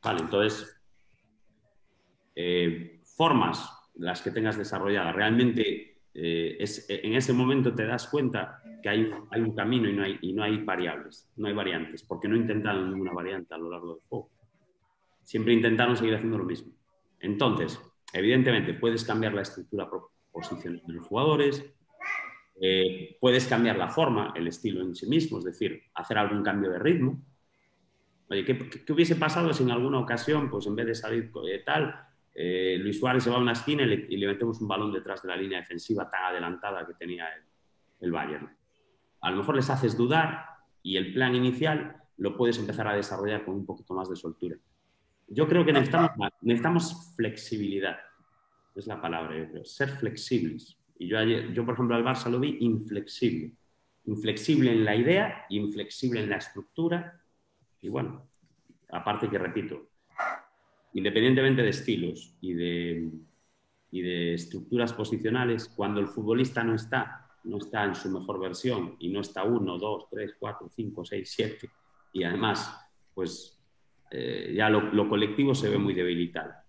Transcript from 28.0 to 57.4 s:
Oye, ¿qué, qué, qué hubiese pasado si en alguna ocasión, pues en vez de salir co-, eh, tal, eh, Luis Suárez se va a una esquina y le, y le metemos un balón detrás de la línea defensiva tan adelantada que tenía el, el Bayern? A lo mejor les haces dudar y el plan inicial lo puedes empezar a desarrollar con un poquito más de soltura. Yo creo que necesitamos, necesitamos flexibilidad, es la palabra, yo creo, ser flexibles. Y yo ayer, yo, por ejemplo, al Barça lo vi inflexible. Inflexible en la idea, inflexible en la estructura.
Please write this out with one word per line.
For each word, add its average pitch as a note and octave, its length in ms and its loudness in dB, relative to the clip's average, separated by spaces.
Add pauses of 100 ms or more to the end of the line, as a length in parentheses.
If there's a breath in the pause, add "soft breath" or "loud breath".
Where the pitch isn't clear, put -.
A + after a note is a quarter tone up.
Oye, G2+ 140 0
¿qué, B2+ 140 2
qué, - 260 -12
qué D#3+ 100 -2
hubiese E3 220 8
pasado D#3+ 380 2
si C#3 80 2
en B2+ 100 4
alguna B2+ 280 2
ocasión, C3+ 500 2
pues G2+ 160 -4
en G#2 100 -2
vez A#2 120 0
de A2+ 80 0
salir A2+ 360 -2
co-, - 160 -8
eh, F#2+ 160 -4
tal, D3 320 0 (440)
eh, F2+ 400 2
Luis G2 200 -2
Suárez B2+ 240 2
se A#2 80 2
va A#2+ 60 4
a - 20 4
una A#2+ 140 4
esquina D3 300 0
y - 40 4
le, G#2 220 0
y F#2+ 80 -2
le G2+ 100 0
metemos A2+ 340 -2
un A2 60 -4
balón G2+ 260 -2
detrás F#2 300 -6
de F#2 60 -8
la F2+ 60 -2
línea F#2+ 240 -4
defensiva F2+ 500 -4
tan F#2 160 -4
adelantada F2+ 600 -4
que E2+ 80 -16
tenía E2+ 360 -10
el, D#2 140 -16 (560)
el F2+ 120 -2
Bayern? D2 380 -4 (720)
A F2+ 100 0
lo F#2+ 60 0
mejor G2+ 180 0
les C3 160 2
haces B2+ 260 2
dudar D3+ 480 2 (380)
y F#2+ 140 -2
el F#2 160 -2
plan B2+ 200 2
inicial B2+ 640 0 (200)
lo G2 200 -2
puedes A#2 220 2
empezar G#2+ 280 -4
a G#2 80 0
desarrollar G2+ 480 -2
con F#2+ 120 -6
un G2 100 -6
poquito F#2 300 -10
más F#2 120 -4
de F#2 80 -6
soltura. D#2+ 400 -8 (720)
Yo D3+ 200 2
creo E3 180 6
que D3+ 80 6
necesitamos, - 380 6 (300)
necesitamos C3+ 760 2
flexibilidad, G2 840 -2 (800)
es G2 100 -12
la G2+ 160 -8
palabra, D#2+ 360 -4
yo D#2+ 140 -8
creo, D#2+ 140 -12
ser - 240 -2
flexibles. - 880 -4 (220)
Y F2 80 -8
yo G#2 100 0
ayer, A2+ 360 0
yo, A#2 120 0
por A#2+ 80 -2
ejemplo, A#2+ 220 2
al A#2 80 4
Barça B2+ 260 0
lo B2 100 0
vi C#3 200 -2
inflexible. G#2 920 -2 (540)
Inflexible A#2+ 680 2
en A2 140 6
la G#2 100 2
idea, F3 540 2
inflexible G#2+ 720 -2
en G#2 80 -2
la G2 80 0
estructura. E3 840 -4 (600)